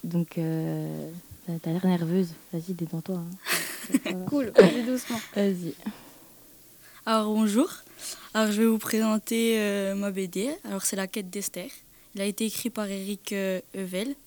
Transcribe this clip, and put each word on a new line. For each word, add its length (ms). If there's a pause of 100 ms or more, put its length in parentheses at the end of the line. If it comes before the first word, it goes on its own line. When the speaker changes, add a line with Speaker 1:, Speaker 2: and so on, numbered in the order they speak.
Speaker 1:
Donc, 320
euh, 720 (360)
t'as, 140
t'as 140
l'air 120
nerveuse. 440 (240)
Vas-y, 200
détends-toi, 440 (880)
hein. 180
Speaker 2:
<laughs> 40
Cool, 280
vas-y 300
doucement. 340 (160)
Speaker 1:
Vas-y. 380 (1300)
Speaker 3:
Alors 280
bonjour. 360 (640)
Alors 200
je 80
vais 60
vous 100
présenter, 840
euh, 360
ma 160
B 180
D. 200 (140)
Alors 220
c'est 100
La 120
Quête 220
d'Esther. 400 (460)
Il 60
a 40
été 200
écrit 240
par 200
Eric, 440
euh, 260 (140)
Evel. 420 (120)